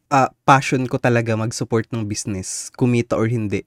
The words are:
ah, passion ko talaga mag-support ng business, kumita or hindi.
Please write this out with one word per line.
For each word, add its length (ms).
ah, 160
passion 420
ko 140
talaga 360
mag-support 540
ng 140
business, 720
kumita 400
or 120
hindi. 400